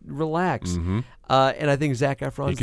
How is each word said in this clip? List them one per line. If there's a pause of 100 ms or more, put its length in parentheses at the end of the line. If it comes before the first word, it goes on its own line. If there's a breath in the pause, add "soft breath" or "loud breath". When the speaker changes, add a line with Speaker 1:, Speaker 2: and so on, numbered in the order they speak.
Speaker 1:
relax."
Speaker 2:
Mm-hmm. (300 soft breath)
Speaker 1:
Uh,
and
I
think
Zac
Efron's
Speaker 2:
He